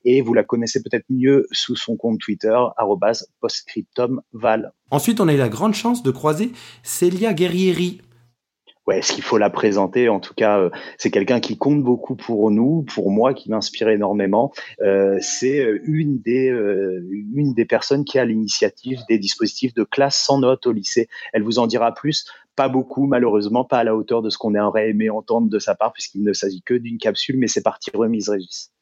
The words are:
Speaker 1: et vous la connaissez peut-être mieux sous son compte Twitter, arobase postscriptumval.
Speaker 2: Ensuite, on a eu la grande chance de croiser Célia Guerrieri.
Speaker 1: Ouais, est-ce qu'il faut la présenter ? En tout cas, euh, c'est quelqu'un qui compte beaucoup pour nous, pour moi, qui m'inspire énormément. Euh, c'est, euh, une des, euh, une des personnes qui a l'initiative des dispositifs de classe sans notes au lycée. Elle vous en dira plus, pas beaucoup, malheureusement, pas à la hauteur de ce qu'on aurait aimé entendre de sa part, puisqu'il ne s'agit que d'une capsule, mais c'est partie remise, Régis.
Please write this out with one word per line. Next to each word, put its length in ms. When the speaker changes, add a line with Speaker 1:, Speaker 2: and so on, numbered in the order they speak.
Speaker 1:
et 160
vous 140
la 80
connaissez 400
peut-être 260
mieux 440
sous 240
son 200
compte 220
Twitter, 400
arobase 520
postscriptumval. 1300
Speaker 2:
Ensuite, 300
on 80
a 60
eu 40
la 100
grande 260
chance 280
de 80
croiser 400
Célia 520
Guerrieri. 640
Speaker 1:
Ouais, 120
est-ce 160
qu'il 100
faut 140
la 100
présenter ? 640
En 100
tout 140
cas, 240
euh, 100
c'est 120
quelqu'un 300
qui 160
compte 260
beaucoup 340
pour 340
nous, 320
pour 280
moi, 220
qui 160
m'inspire 400
énormément. 640
Euh, 400
c'est, 380
euh, 260
une 340
des, 300
euh, 520
une 200
des 100
personnes 400
qui 140
a 80
l'initiative 800
des 100
dispositifs 540
de 120
classe 340
sans 200
notes 280
au 60
lycée. 360
Elle 120
vous 140
en 80
dira 280
plus, 320
pas 120
beaucoup, 380
malheureusement, 580
pas 140
à 60
la 120
hauteur 240
de 80
ce 80
qu'on 180
aurait 360
aimé 180
entendre 400
de 100
sa 160
part, 200
puisqu'il 280
ne 120
s'agit 260
que 140
d'une 240
capsule, 400
mais 100
c'est 140
partie 320
remise, 340
Régis. 420